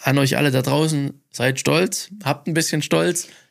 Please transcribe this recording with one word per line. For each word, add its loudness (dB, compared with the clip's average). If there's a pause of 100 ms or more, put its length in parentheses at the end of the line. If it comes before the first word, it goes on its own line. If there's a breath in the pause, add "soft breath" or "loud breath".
an 2
euch 2
alle 2
da 2
draußen. -2 (120)
Seid -2
stolz, 0 (140)
habt -2
ein -2
bisschen 0
Stolz, 0 (240 loud breath)